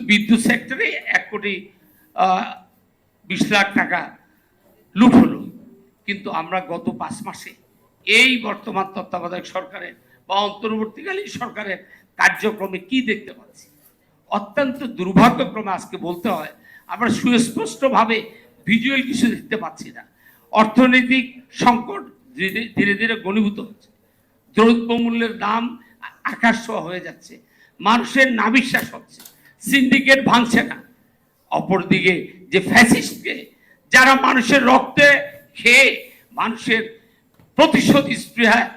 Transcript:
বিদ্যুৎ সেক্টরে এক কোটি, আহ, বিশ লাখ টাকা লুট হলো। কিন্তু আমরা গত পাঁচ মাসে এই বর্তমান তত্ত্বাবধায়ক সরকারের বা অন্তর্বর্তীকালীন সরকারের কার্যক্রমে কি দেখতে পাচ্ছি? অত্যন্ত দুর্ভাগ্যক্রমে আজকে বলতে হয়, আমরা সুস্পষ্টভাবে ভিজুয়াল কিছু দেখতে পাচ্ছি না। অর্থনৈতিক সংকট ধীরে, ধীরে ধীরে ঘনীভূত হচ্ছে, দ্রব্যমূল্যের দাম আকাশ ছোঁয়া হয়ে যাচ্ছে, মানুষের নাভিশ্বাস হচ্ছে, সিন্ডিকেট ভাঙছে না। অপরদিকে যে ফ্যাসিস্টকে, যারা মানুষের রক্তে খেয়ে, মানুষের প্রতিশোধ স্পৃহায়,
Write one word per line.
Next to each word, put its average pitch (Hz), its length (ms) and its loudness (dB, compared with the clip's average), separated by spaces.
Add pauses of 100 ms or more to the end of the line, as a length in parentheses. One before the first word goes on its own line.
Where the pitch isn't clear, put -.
বিদ্যুৎ 214 400 4
সেক্টরে 254 380 -4 (300)
এক - 140 -2
কোটি, 202 240 -6 (640)
আহ, 185 320 0 (840)
বিশ 185 120 -4 (120)
লাখ 202 120 2 (140)
টাকা 170 200 -4 (960)
লুট 240 160 6 (100)
হলো। - 180 0 (680)
কিন্তু 202 220 -10 (120)
আমরা 175 180 -6 (140)
গত 170 140 -10 (140)
পাঁচ 160 160 -10 (120)
মাসে - 240 -18 (540)
এই 240 240 4 (160)
বর্তমান 196 480 -6
তত্ত্বাবধায়ক 175 600 -10
সরকারের 185 400 -12 (340)
বা 185 60 -4 (140)
অন্তর্বর্তীকালীন 240 800 -8 (120)
সরকারের 208 380 -10 (400)
কার্যক্রমে 190 600 -2 (100)
কি 262 100 -2 (120)
দেখতে 214 280 -8
পাচ্ছি? - 280 -20 (640)
অত্যন্ত 247 480 -4 (200)
দুর্ভাগ্যক্রমে 214 800 0
আজকে - 180 -16 (100)
বলতে 175 300 -8
হয়, 151 160 -12 (400)
আমরা 214 160 -2 (120)
সুস্পষ্টভাবে 233 960 0 (500)
ভিজুয়াল 247 420 0
কিছু - 260 0
দেখতে 214 280 -8
পাচ্ছি - 340 -14
না। 117 60 -20 (500)
অর্থনৈতিক 247 760 4 (360)
সংকট 233 400 0 (340)
ধীরে, 190 260 -4 (140)
ধীরে 202 240 2
ধীরে 226 140 0 (100)
ঘনীভূত 208 340 -2 (100)
হচ্ছে, - 200 -20 (680)
দ্রব্যমূল্যের 233 760 0 (100)
দাম 220 180 -2 (680)
আকাশ 233 220 0 (100)
ছোঁয়া 214 220 -8
হয়ে 180 200 -12
যাচ্ছে, - 280 -20 (460)
মানুষের 233 460 2 (140)
নাভিশ্বাস 226 540 0
হচ্ছে, - 260 -20 (420)
সিন্ডিকেট 269 580 4 (100)
ভাঙছে 233 300 4 (100)
না। - 80 -12 (760)
অপরদিকে 180 640 0 (380)
যে 185 80 2 (100)
ফ্যাসিস্টকে, - 640 2 (580)
যারা 262 200 6 (140)
মানুষের 269 340 2 (100)
রক্তে 285 380 4 (500)
খেয়ে, 247 300 6 (520)
মানুষের 226 420 -2 (760)
প্রতিশোধ 285 460 4 (200)
স্পৃহায়, 233 520 2